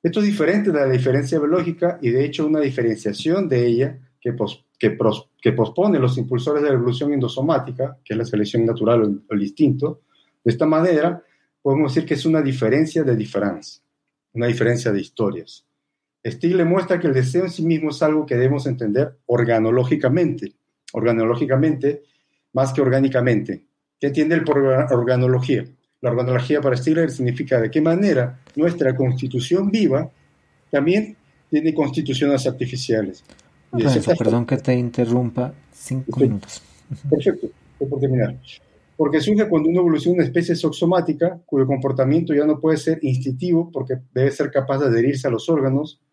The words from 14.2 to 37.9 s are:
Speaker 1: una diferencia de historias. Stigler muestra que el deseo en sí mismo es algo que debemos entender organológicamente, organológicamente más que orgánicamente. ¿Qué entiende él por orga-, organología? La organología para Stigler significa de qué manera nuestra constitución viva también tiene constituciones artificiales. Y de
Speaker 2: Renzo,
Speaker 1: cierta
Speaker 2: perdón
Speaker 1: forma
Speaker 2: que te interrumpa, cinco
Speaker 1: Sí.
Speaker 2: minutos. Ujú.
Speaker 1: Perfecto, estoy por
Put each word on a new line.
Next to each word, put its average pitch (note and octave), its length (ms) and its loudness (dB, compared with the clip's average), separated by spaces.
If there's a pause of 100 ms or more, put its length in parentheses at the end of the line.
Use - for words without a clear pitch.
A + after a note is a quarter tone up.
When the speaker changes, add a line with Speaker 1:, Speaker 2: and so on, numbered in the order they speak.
Speaker 1:
una A#2 120 -2
diferencia A#2 460 0
de G2 80 0
historias. F2+ 640 -6 (600)
Stigler E3+ 400 0
muestra F3+ 360 0
que E3+ 80 0
el C#3 40 2
deseo C3 300 0
en F3+ 80 -4
sí E3 140 -6
mismo D#3 260 0
es C#3+ 100 -6
algo D3+ 240 2
que C3 120 -2
debemos C3+ 320 0
entender B2 580 -2
organológicamente, B2 1300 0 (400)
organológicamente B2+ 1120 0 (480)
más C3 200 0
que D3 100 0
orgánicamente. B2+ 840 2 (340)
¿Qué - 80 -2
entiende D3+ 300 2
él - 80 0
por C#3+ 140 2
orga-, C3 340 4
organología? B2+ 720 2 (360)
La B2 100 -2
organología B2+ 500 0
para C3 160 2
Stigler D#3 340 0
significa B2+ 500 -2
de A2+ 120 -2
qué D#3 80 2
manera E3 580 2 (160)
nuestra D3+ 400 0
constitución C3 720 0
viva E3 400 2 (600)
también F3+ 460 0 (340)
tiene D#3 240 0
constituciones C#3 720 0
artificiales. B2 760 -4 (480)
Y A#2+ 60 -2
de A2+ 40 0
Speaker 2:
Renzo, B2 200 2
Speaker 1:
cierta F3 120 2
Speaker 2:
perdón A#2 320 0
Speaker 1:
forma - 0 -
Speaker 2:
que C3+ 120 -2
te B2+ 180 0
interrumpa, B2 760 -2 (200)
cinco - 440 -8
Speaker 1:
Sí. C3+ 60 2
Speaker 2:
minutos. G#2+ 400 -4 (300)
Ujú. - 160 -10
Speaker 1:
Perfecto, D3 380 0 (260)
estoy C#3 160 -6
por C3+ 100 -6